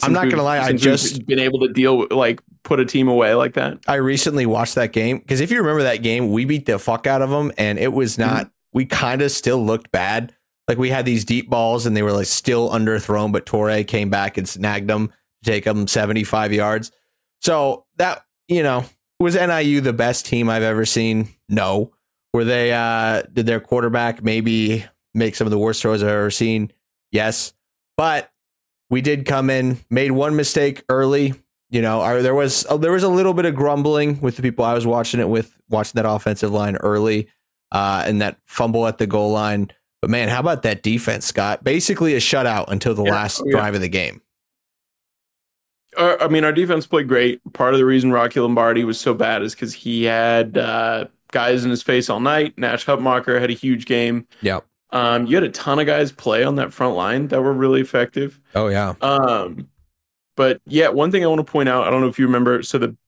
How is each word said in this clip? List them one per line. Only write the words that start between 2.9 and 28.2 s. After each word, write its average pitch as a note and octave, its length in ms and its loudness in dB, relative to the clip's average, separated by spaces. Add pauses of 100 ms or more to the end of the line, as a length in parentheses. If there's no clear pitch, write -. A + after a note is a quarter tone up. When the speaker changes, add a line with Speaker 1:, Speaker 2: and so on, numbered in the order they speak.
Speaker 2:
away A#2+ 280 4
like B2+ 200 0
that. C#3 320 -4
Speaker 1:
I C#3+ 100 0
recently C#3 500 0
watched A2+ 280 0
that A#2 180 0
game, A2+ 280 -2
'cause C3 200 -2
if E3+ 120 -2
you B3 60 0
remember D3+ 260 0
that A#2 180 -2
game, A2+ 300 0
we A2+ 120 0
beat C#3+ 220 -2
the G2+ 140 0
fuck A2+ 260 -4
out C3+ 160 0
of C3+ 80 0
'em, D3 260 -2
and G#2 220 -2
it B2+ 140 0
was B2 260 -2
not, A2 280 -2
Speaker 2:
Mm-hmm. - 20 -18 (240)
Speaker 1:
we C3 140 0
kinda C3+ 420 0
still B2+ 360 0
looked A2 280 -2
bad. G#2+ 420 -2 (320)
Like, A#2+ 120 0
we B2+ 120 0
had C3 140 0
these A#2 200 0
deep A#2+ 240 -2
balls, A#2 380 0
and G#2+ 100 2
they G#2+ 60 2
were, G#2 100 2
like, G2+ 140 0
still A#2+ 440 0
underthrown, G#2+ 600 0
but G2+ 160 -2
Torrey G#2+ 380 0
came G#2 260 -2
back G2 260 -2
and F#2+ 120 -4
snagged G2+ 420 -4
'em G#2+ 180 0
to - 420 -10
take G#2 160 -2
'em G#2+ 200 0
seventy-five G#2+ 640 -2
yards. G#2+ 380 -2 (500)
So D3 440 -2 (140)
that, F3 260 -4 (240)
you F3 160 0
know, B2+ 200 0 (360)
was F3 160 2
N F3 160 2
I D#3+ 80 0
U D3 200 2
the C3 120 0
best A#2+ 340 -2
team A#2 220 0
I've A2+ 140 0
ever A2 240 0
seen? A2 420 0 (200)
No. G#2 440 0 (400)
Were A#2 120 0
they, A#2+ 280 0
uh, A2+ 500 0 (100)
did A#2 140 -2
their A2+ 140 0
quarterback A#2+ 640 -2
maybe A2 600 0 (280)
make A2+ 240 -2
some A2+ 100 0
of G#2+ 60 0
the G#2 60 2
worst A2 240 -2
throws A2 200 0
I've G#2 60 2
ever G#2 220 0
seen? A2 420 -2 (400)
Yes. G#2+ 400 -2 (440)
But D#3 360 -2 (580)